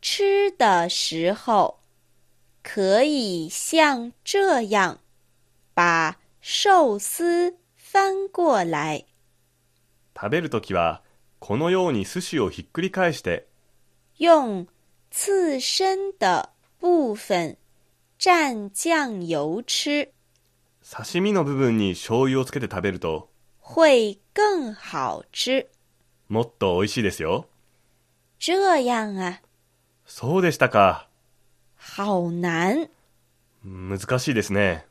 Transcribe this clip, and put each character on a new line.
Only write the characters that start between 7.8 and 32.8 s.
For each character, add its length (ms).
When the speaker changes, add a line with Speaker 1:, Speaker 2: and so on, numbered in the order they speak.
Speaker 1:
过 360
来。 400
Speaker 2:
食 140
べ 120
る 80
と 100
き 140
は、 280
こ 160
の 140
よ 200
う 40
に 100
寿 180
司 180
を 100
ひ 140
っ 80
く 100
り 100
返 220
し 80
て。 260
Speaker 1:
用 480
刺 500
身 580
的 300
部 340
分 420
蘸 540
酱 480
油 420
吃。 480
Speaker 2:
刺 400
身 100
の 140
部 80
分 240
に 160
醤 300
油 180
を 40
つ 60
け 80
て 60
食 160
べ 100
る 80
と、 300
Speaker 1:
会 580
更 400
好 580
吃。 380
Speaker 2:
も 140
っ 180
と 160
美 80
味 60
し 80
い 60
で 80
す 120
よ。 240
Speaker 1:
这 420
样 340
啊。 240
Speaker 2:
そ 340
う 20
で 100
し 60
た 100
か。 400
Speaker 1:
好 340
难。 600